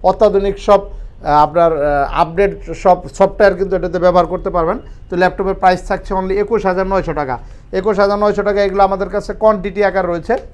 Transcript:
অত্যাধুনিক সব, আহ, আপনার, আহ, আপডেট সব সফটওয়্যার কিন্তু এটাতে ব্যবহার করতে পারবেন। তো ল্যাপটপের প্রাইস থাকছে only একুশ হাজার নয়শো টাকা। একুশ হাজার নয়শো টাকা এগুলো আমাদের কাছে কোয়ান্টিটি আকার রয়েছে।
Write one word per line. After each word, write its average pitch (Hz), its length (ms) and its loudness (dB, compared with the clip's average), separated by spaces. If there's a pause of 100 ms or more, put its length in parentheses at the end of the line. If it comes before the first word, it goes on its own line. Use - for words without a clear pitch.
অত্যাধুনিক 196 560 2
সব, 202 220 4
আহ, - 480 -12 (160)
আপনার, 165 280 2
আহ, 143 500 0
আপডেট 175 300 0 (300)
সব 180 160 6 (200)
সফটওয়্যার 196 400 2
কিন্তু 185 180 -2
এটাতে 180 220 -4
ব্যবহার 180 280 4
করতে 180 240 -6
পারবেন। 175 280 -2 (300)
তো 180 80 -6
ল্যাপটপের 185 380 0
প্রাইস 185 340 2
থাকছে 196 260 -4
only 190 280 -2
একুশ 208 240 -2
হাজার 185 200 0
নয়শো 180 340 -2
টাকা। 127 180 -4 (340)
একুশ 190 300 0
হাজার 202 160 2
নয়শো 208 240 0
টাকা 202 200 0
এগুলো 196 200 0
আমাদের 196 260 0
কাছে 202 260 -6
কোয়ান্টিটি 202 500 0
আকার 190 220 0
রয়েছে। 170 280 -2 (200)